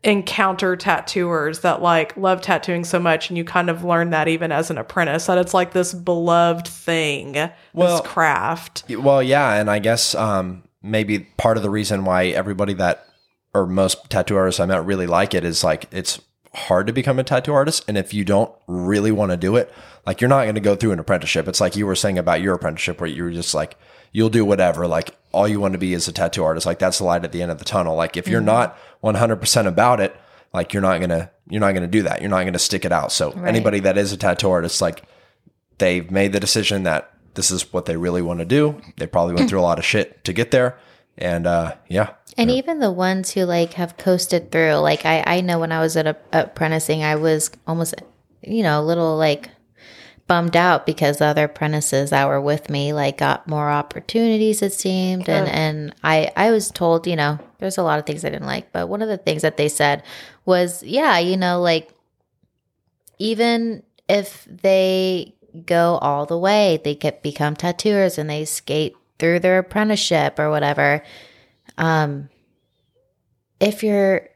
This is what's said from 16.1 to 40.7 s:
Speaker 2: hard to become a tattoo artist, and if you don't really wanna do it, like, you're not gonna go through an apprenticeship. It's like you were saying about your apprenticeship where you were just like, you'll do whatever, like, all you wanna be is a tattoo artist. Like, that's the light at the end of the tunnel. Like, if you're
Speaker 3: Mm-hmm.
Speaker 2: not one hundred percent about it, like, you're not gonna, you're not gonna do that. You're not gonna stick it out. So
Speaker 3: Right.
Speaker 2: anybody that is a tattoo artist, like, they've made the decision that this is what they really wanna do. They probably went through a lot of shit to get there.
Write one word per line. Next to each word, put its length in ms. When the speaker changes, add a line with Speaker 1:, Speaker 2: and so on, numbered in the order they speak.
Speaker 2:
hard 340
to 60
become 240
a 60
tattoo 300
artist, 340
and 100
if 160
you 120
don't 260
really 440
wanna 260
do 180
it, 160
like, 140
you're 100
not 160
gonna 140
go 160
through 160
an 80
apprenticeship. 480
It's 140
like 160
you 80
were 100
saying 220
about 240
your 140
apprenticeship 440
where 100
you 140
were 80
just 240
like, 220
you'll 180
do 140
whatever, 420
like, 300
all 160
you 120
wanna 180
be 160
is 140
a 40
tattoo 320
artist. 220
Like, 120
that's 200
the 80
light 180
at 80
the 100
end 100
of 60
the 80
tunnel. 300
Like, 220
if 100
you're 140
Speaker 3:
Mm-hmm. 60
Speaker 2:
not 300
one 140
hundred 220
percent 300
about 320
it, 160
like, 200
you're 80
not 200
gonna, 280
you're 100
not 140
gonna 140
do 160
that. 180
You're 80
not 160
gonna 140
stick 260
it 60
out. 200
So 220
Speaker 3:
Right. 160
Speaker 2:
anybody 320
that 160
is 160
a 40
tattoo 340
artist, 300
like, 220
they've 320
made 220
the 60
decision 440
that 260
this 160
is 240
what 120
they 120
really 240
wanna 240
do. 340
They 100
probably 260
went 160
through 100
a 20
lot 180
of 60
shit 400
to 80
get 180
there. 260